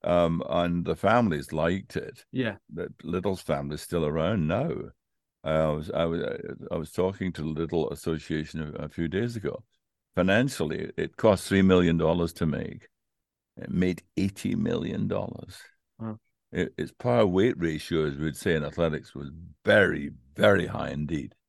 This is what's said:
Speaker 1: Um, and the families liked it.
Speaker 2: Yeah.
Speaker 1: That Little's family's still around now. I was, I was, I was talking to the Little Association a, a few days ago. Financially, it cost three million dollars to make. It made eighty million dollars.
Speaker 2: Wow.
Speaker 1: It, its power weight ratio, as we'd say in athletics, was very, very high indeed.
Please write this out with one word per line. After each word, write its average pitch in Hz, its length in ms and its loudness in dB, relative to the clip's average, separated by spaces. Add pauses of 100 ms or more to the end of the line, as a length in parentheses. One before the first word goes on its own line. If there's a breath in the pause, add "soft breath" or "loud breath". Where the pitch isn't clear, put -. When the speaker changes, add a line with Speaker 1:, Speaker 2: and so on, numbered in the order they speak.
Speaker 1:
Um, 82 460 2
and 87 340 0
the 87 120 -2
families 98 580 2
liked 85 420 -2
it. - 360 -8
Speaker 2:
Yeah. 117 240 -4 (180)
Speaker 1:
That 85 180 -8 (120)
Little's 92 380 -4
family's 71 400 -4
still 85 240 -2
around 80 420 0
now. 120 260 -2 (680)
I 78 240 2
was, 76 240 -4
I 82 140 0
was, 85 160 -2 (500)
I 85 40 -4
was 78 160 -6
talking 92 420 -2
to - 80 -8
the 76 60 -4
Little 80 440 -2
Association 78 880 -6
a, 73 60 -8
a 78 60 -8
few 85 180 -4
days 113 280 -2
ago. - 280 -6 (520)
Financially, 92 840 2
it 82 200 -4
cost 104 300 4
three 98 140 6
million 90 360 8
dollars 82 360 2
to - 120 -2
make. - 420 -4 (680)
It - 120 -14
made 90 340 0 (140)
eighty 98 380 -2
million 85 520 -2
dollars. 98 500 -6 (400)
Speaker 2:
Wow. 110 220 -10 (320)
Speaker 1:
It, - 260 -2
its - 140 -4
power 120 340 2
weight 95 320 4
ratio, 78 500 0
as 69 100 -4
we'd 76 180 -4
say 87 200 0
in 76 80 0
athletics, 76 500 -2
was 69 160 -12 (340)
very, 85 480 4 (240)
very 98 300 6
high 71 240 -6
indeed. 73 460 -6 (140)